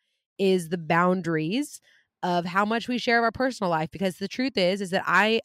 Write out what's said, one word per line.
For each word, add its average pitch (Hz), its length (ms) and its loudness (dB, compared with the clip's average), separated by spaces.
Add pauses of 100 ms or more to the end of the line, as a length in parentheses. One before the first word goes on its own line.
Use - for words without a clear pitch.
(380)
is 185 300 2
the 180 100 -4
boundaries 170 1000 0 (420)
of 175 220 0
how 185 200 0
much 220 240 -2
we 247 100 -2
share 233 200 2
of 233 60 2
our 226 80 0
personal 247 380 -2
life, 160 200 0
because 180 260 -4
the 196 120 -8
truth 254 280 -4
is, 190 240 2
is 190 100 -6
that 185 160 0
I, 208 380 4